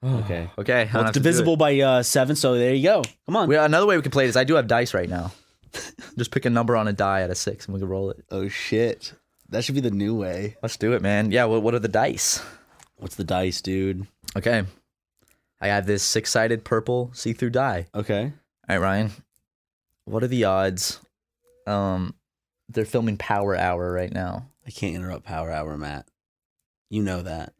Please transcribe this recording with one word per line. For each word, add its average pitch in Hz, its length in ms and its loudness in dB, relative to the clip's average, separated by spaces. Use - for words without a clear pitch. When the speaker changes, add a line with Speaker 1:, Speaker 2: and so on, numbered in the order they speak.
Speaker 1:
<sighs> 123 200 0
Speaker 2:
Okay. 87 340 -4
Speaker 1:
Okay, 120 240 2
I - 40 4
don't 107 100 -6
Speaker 2:
Well, 110 80 4
Speaker 1:
have 110 60 2
Speaker 2:
it's 107 40 -4
Speaker 1:
to - 60 2
do 135 60 0
Speaker 2:
divisible 160 280 4
Speaker 1:
it. 156 40 2
Speaker 2:
by, 147 220 4
uh, 131 220 6
seven, 131 340 2
so 127 200 2
there 123 180 4
you 135 80 2
go. 180 220 4
Come 170 80 -2
on. 175 120 2
Speaker 1:
We, 147 80 6
another 156 300 6
way 202 120 6
we 151 40 2
can 143 100 -2
play 135 140 4
it 123 40 4
is 110 60 0
I 131 100 6
do 156 100 4
have 127 100 4
dice 120 300 2
right 90 120 0
now. 90 240 -4
<laughs> - 440 -14
Just 120 140 -2
pick 135 140 0
a 123 40 2
number 117 260 2
on 107 120 2
a 104 60 0
die 98 280 0
out 90 80 -2
of 90 80 -4
six - 300 -6
and 98 80 -8
we 95 40 -4
can 98 80 -4
roll 95 220 -2
it. - 220 -12
Speaker 2:
Oh, 98 160 -4
shit. - 680 -2
That 113 140 -4
should 135 120 -2
be 139 60 0
the 120 100 0
new 101 240 0
way. 98 480 -6
Speaker 1:
Let's 113 140 -6
do 113 160 0
it, 95 100 0
man. 104 280 2
Yeah, 120 140 4
what, 110 160 2
what 117 140 2
are 120 40 2
the 107 80 -4
dice? - 540 0
Speaker 2:
What's - 200 -14
the 98 80 -6
dice, 92 380 -2
dude? 95 460 -2
Speaker 1:
Okay. 110 280 0
I 98 60 -2
have 101 180 0
this 101 160 0
six-sided 113 640 0
purple 123 500 -2
see-through 117 380 -4
die. 117 420 0
Speaker 2:
Okay. 104 300 -2
Speaker 1:
All 95 100 0
right, 87 40 2
Ryan. 101 300 0
What 110 180 -2
are 127 40 0
the 120 180 2
odds? 95 540 0
Um, 95 480 -2
they're 110 160 -2
filming 113 320 0
Power 101 380 0
Hour 90 380 0
right 90 180 -2
now. 95 360 -6
Speaker 2:
I 110 60 -16
can't 85 240 -6
interrupt 90 300 -10
Power 82 260 -8
Hour, 78 260 -6
Matt. 73 300 -10
You 107 140 -2
know 92 180 -4
that. 82 380 -10